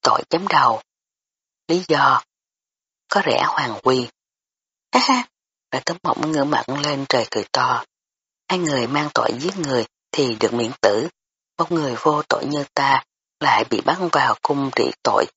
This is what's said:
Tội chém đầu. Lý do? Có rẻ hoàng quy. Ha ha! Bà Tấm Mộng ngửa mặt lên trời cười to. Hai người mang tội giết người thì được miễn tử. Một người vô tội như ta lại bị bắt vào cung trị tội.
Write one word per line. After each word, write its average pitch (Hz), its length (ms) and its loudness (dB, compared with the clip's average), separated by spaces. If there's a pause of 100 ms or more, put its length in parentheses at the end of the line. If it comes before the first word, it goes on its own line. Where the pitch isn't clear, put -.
Tội - 280 -2
chém 180 180 -2
đầu. 120 340 2 (840)
Lý 180 200 0
do? 139 340 2 (840)
Có 196 180 2
rẻ - 200 2
hoàng 117 360 -2
quy. 127 260 2 (840)
Ha 254 100 4
ha! 254 260 0 (420)
Bà 131 140 -4
Tấm 170 180 -4
Mộng 156 300 -2
ngửa 143 120 2
mặt 147 240 -2
lên 143 400 -4
trời 147 220 2
cười 104 220 -2
to. 123 320 0 (640)
Hai 185 100 -2
người 143 280 0
mang 147 280 -2
tội - 260 0
giết 185 160 -4
người 135 300 -2 (260)
thì 123 280 0
được 113 140 2
miễn 120 180 -2 (100)
tử. 107 260 2 (500)
Một 170 140 0
người 147 260 0
vô 151 300 2
tội - 180 -2
như 147 180 -4 (100)
ta 135 300 0 (360)
lại 117 300 2
bị 107 100 0
bắt 165 180 0 (140)
vào 135 300 2
cung 139 340 0
trị - 140 2 (120)
tội. 104 240 2 (100)